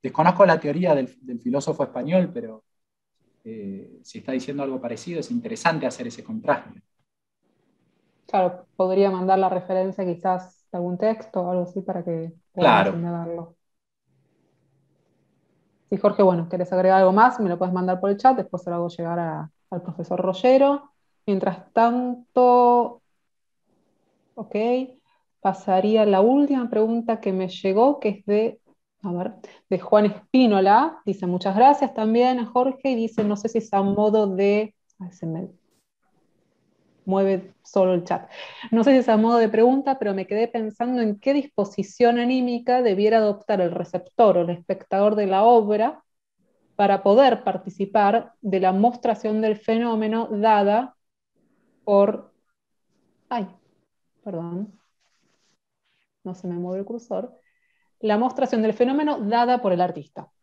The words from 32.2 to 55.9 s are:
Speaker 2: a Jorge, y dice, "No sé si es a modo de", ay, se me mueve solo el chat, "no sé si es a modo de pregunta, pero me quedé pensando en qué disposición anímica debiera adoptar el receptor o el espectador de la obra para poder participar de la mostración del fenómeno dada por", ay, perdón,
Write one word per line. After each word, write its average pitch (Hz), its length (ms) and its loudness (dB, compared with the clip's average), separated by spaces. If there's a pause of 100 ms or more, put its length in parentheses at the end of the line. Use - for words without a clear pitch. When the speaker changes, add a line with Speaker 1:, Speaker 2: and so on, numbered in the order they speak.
Speaker 2:
a 233 60 -6
Jorge, 262 460 -2
y 247 40 -2
dice, 226 280 -4
"No 208 140 0
sé 220 120 -6
si 226 100 0
es 220 140 -6
a 196 80 2
modo 208 540 2
de", 202 400 0 (240)
ay, 180 120 -14
se - 160 -14
me 160 220 -8 (1600)
mueve 190 580 -2
solo 185 300 2
el 175 100 0
chat, 175 260 -6 (420)
"no 226 120 2
sé 269 80 6
si 262 80 6
es 240 100 0
a 220 80 4
modo 226 200 4
de 220 120 4
pregunta, 262 500 2
pero 202 140 -4
me 190 140 -6
quedé 220 200 -2
pensando 233 540 -4
en 208 180 -2
qué 277 140 -2
disposición 233 840 0
anímica 247 640 0
debiera 214 360 2
adoptar 208 440 0
el 170 100 0
receptor 180 640 0
o 175 40 2
el 170 80 -2
espectador 196 640 -2
de 208 120 -2
la 190 160 2
obra 226 600 2 (720)
para 196 280 2
poder 233 400 4
participar 202 960 -2
de 190 200 -2
la 185 120 2
mostración 220 680 0
del 214 160 0
fenómeno 226 760 -2
dada 208 640 2 (880)
por", 202 480 2 (960)
ay, 226 180 -4 (760)
perdón, 175 560 -10 (1400)